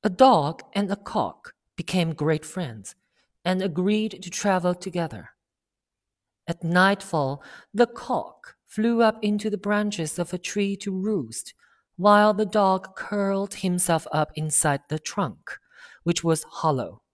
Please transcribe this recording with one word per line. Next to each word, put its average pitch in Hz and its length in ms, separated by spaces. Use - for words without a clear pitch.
A 220 80
dog 180 520
and 196 160
a 202 60
cock - 580
became 165 380
great 151 300
friends 117 500
and 185 180
agreed 202 600
to 175 80
travel 180 440
together. 175 560
At 170 160
nightfall, 170 800
the 233 140
cock - 720
flew 233 360
up 226 200
into 208 260
the 202 100
branches 202 600
of 175 160
a 180 40
tree 196 400
to 202 140
roost, 185 640
while 208 380
the 208 120
dog 190 500
curled 196 580
himself 180 580
up 151 220
inside 151 540
the 156 100
trunk, - 600
which 170 200
was 160 200
hollow. 123 600